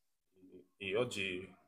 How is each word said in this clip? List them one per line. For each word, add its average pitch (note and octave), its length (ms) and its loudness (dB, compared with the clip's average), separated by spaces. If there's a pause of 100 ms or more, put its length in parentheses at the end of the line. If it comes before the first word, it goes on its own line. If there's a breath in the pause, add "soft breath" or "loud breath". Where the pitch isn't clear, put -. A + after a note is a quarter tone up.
(340)
e, - 320 -20 (120)
e G2 180 0
oggi G#2 600 0 (120)